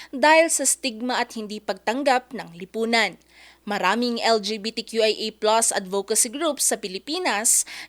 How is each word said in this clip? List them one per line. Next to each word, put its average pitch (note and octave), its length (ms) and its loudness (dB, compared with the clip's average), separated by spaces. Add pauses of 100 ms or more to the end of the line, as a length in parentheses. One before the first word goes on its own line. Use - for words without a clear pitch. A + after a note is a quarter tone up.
(140)
dahil D#4 320 6
sa D#4+ 160 -2
stigma B3 560 -2
at A#3+ 160 -4
hindi G#3+ 240 -8
pagtanggap B3+ 800 -2
ng E3+ 160 -12
lipunan. A3 640 0 (500)
Maraming G#3+ 560 0
L A3+ 160 4
G G#3 160 -6
B A3 160 -6
T A#3 80 -8
Q A3 240 -2
I A3 160 4
A A3 160 -6
plus A3 320 2
advocacy G3+ 640 -2
groups C#4+ 400 -2
sa A3+ 80 -2
Pilipinas, A#3 880 -2 (200)